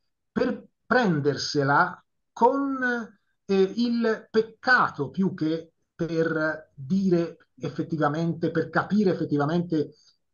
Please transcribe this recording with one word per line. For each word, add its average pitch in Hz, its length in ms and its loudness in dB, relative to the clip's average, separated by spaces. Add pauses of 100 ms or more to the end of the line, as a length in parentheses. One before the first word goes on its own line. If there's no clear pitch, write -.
(320)
per - 340 -2 (180)
prendersela 147 1200 0 (300)
con, 269 480 0 (640)
eh, 190 300 2
il 233 560 0
peccato - 800 0
più 180 240 -2
che 160 380 -4 (200)
per 160 800 -2
dire 170 640 0 (260)
effettivamente, 156 840 -2
per 156 220 -4
capire 190 400 2
effettivamente 156 840 0 (400)